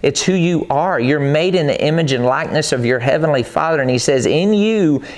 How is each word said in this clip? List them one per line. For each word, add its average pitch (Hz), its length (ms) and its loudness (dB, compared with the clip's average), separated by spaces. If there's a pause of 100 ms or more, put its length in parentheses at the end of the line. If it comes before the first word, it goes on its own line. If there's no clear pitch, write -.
it's 143 200 -2
who 185 120 0
you 170 340 0
are. 156 300 -2
You're 135 220 0
made 151 340 0
in 160 140 0
the - 120 -2
image 156 320 0
and 123 140 0
likeness 143 460 -2
of 123 120 -2
your 123 140 2
heavenly 139 460 0
Father. 160 360 -2
And 127 100 0
he 127 80 0
says, 127 280 0
"In 170 280 2
you 202 480 2 (160)